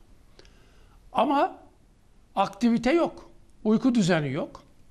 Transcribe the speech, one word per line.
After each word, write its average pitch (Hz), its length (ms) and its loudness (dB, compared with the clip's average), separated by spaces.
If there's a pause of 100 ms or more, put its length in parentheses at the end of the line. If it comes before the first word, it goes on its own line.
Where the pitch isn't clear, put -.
(1120)
ama 285 460 0 (800)
aktivite 233 560 0
yok, - 380 -2 (340)
uyku 226 300 2
düzeni 160 380 0
yok, - 300 -8 (280)